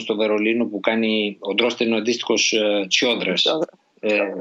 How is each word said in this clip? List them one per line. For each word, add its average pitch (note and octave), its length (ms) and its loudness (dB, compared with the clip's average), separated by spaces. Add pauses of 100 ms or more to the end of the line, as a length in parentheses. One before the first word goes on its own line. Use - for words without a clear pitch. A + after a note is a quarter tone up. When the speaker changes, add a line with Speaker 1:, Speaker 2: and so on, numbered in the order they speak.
Speaker 1:
στο A2+ 140 -2
Βερολίνο G#2+ 500 2
που G#2 140 -6
κάνει, A2 600 0
ο G2 140 -6
Ντρόστεν A#2 340 0
είναι A2+ 80 2
ο A2 40 2
αντίστοιχος, A2 540 0
ε, G#2 340 2
Τσιόδρας, F#2 540 0
Speaker 2:
Τσιόδρα. D#3+ 280 -2 (300)
Speaker 1:
ε, G#2+ 200 0 (220)